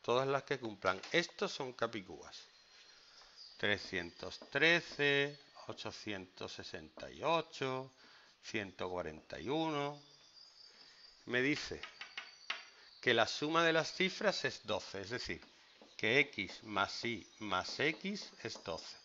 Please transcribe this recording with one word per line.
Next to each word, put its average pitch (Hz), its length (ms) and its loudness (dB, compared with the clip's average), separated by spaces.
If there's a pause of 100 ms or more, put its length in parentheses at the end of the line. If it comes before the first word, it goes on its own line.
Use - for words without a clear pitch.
todas 127 260 4
las 139 140 2
que 135 180 -2
cumplan. 95 400 2 (100)
Estos 175 400 2
son 127 220 -4
capicúas. 101 680 -4 (1160)
Trescientos 92 840 -2 (100)
trece, 143 880 4 (300)
ochocientos 104 840 -8
sesenta 78 580 -12
y 76 120 -10
ocho, 135 680 0 (520)
ciento 95 480 -4
cuarenta 78 500 -6
y 87 80 -4
uno. 147 500 0 (1300)
Me 123 160 0
dice 131 400 0 (1200)
que 123 140 4
la 113 120 6
suma 160 380 2
de 165 80 6
las 160 220 2
cifras 185 500 2
es - 220 -4
doce, 98 340 -2
es 95 80 -6
decir, 110 320 -4 (560)
que 123 240 6
X 104 440 -2
más 101 420 2
Y 113 200 -4 (120)
más 92 420 0
X 160 520 -2 (100)
es - 220 -8
doce. - 400 -6